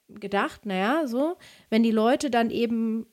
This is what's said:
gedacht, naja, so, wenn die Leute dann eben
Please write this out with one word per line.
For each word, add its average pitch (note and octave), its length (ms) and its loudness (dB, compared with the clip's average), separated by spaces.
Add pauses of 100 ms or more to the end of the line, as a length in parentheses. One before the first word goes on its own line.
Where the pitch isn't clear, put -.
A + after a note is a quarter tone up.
gedacht, G#3 580 -4
naja, G#3+ 420 0
so, C#4 300 -2 (320)
wenn A3+ 140 4
die A3+ 80 4
Leute A#3+ 380 2
dann A#3 200 2
eben A3+ 640 -2